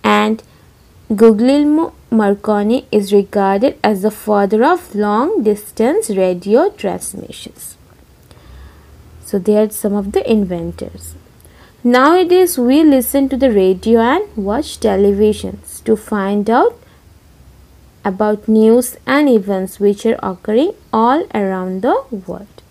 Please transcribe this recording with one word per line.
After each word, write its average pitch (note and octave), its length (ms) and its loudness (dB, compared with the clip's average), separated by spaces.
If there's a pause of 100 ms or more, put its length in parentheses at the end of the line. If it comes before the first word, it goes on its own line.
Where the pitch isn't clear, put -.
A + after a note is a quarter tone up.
and G#3+ 400 0 (720)
Guglielmo C4+ 800 4 (160)
Marconi G#3 800 0
is G3+ 200 0
regarded G3+ 720 0
as G3+ 200 0
the G#3+ 80 0
father G#3 520 0
of E4 300 -2
long A3 480 -2
distance A3 720 -2
radio F#3+ 580 0
transmissions. - 1080 -12 (1500)
So G3+ 120 -6
they G#3 200 0
are G#3+ 120 0
some G#3 260 -4
of G3+ 160 -6
the - 200 -2
inventors. F3 840 -4 (680)
Nowadays F4 760 2
we C4 260 2
listen C#4 460 2
to C4+ 80 -4
the B3+ 140 2
radio F#3+ 500 2
and E4 340 -2
watch G#3+ 440 -6
televisions G3+ 1040 -2
to A3 100 2
find G#3 540 -4
out E4+ 300 2 (1200)
about G#3 440 -2
news A3 580 4
and C#4 240 2
events F#3+ 500 -2
which G3+ 260 0
are A3+ 180 0
occurring A3 500 -2 (180)
all B3 420 0
around F#3+ 500 -4
the G#4 280 -2
world. G3 600 -14